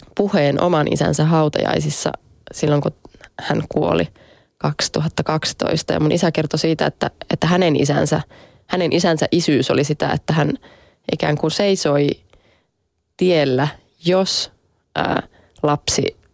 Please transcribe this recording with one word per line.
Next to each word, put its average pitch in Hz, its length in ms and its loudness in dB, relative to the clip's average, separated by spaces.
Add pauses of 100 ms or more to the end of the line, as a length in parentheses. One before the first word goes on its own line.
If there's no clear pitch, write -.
(160)
puheen 156 460 2
oman 170 300 2
isänsä 151 320 0
hautajaisissa 151 880 0 (420)
silloin, 147 260 0
kun - 120 -2 (480)
hän - 280 -2
kuoli 87 400 0 (500)
kaksituhatta - 640 -4
kaksitoista. - 680 -4
Ja - 80 -2
mun 151 120 2
isä 170 200 2
kertoi 156 260 -2
siitä, 156 280 0
että, - 240 -4 (200)
että - 160 -2
hänen 175 300 2
isänsä, 147 440 0 (460)
hänen 180 260 -2
isänsä 165 400 2
isyys 156 380 2
oli 135 140 2
sitä, 151 260 -2
että 156 220 -2
hän 151 200 0 (600)
ikään 156 260 0
kuin 156 120 -2
seisoi 156 580 2 (1080)
tiellä, 147 520 2 (360)
jos, 185 460 0 (440)
ää, - 280 -2 (400)
lapsi - 540 -2 (180)